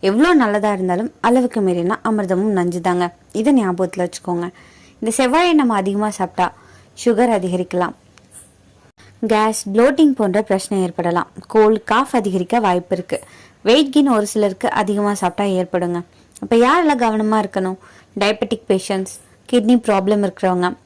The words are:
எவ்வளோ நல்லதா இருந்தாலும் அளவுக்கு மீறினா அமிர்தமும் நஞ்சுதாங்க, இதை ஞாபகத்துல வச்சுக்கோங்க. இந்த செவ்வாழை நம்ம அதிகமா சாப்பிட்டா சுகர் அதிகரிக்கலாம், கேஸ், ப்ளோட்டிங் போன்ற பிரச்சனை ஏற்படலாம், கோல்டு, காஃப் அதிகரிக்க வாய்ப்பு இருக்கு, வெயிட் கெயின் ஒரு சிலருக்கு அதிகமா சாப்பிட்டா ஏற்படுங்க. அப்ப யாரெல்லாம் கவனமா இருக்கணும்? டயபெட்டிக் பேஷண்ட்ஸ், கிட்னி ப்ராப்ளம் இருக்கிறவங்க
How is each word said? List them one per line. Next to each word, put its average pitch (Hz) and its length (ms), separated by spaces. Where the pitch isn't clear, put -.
எவ்வளோ 240 200
நல்லதா 208 340
இருந்தாலும் 185 320
அளவுக்கு 247 380
மீறினா 175 300
அமிர்தமும் 202 500
நஞ்சுதாங்க, 180 480
இதை 254 160
ஞாபகத்துல 180 500
வச்சுக்கோங்க. 175 400
இந்த 220 160
செவ்வாழை 311 440
நம்ம 240 200
அதிகமா 202 280
சாப்பிட்டா 180 280
சுகர் 240 360
அதிகரிக்கலாம், 180 560
கேஸ், 214 300
ப்ளோட்டிங் 269 480
போன்ற 202 300
பிரச்சனை 196 360
ஏற்படலாம், 175 460
கோல்டு, 214 260
காஃப் 247 280
அதிகரிக்க 190 460
வாய்ப்பு 180 320
இருக்கு, - 200
வெயிட் 277 280
கெயின் 285 220
ஒரு 208 160
சிலருக்கு 202 360
அதிகமா 202 400
சாப்பிட்டா 202 240
ஏற்படுங்க. 175 380
அப்ப 202 120
யாரெல்லாம் 294 380
கவனமா 214 400
இருக்கணும்? 190 340
டயபெட்டிக் 214 480
பேஷண்ட்ஸ், 190 460
கிட்னி 240 280
ப்ராப்ளம் 202 400
இருக்கிறவங்க 180 420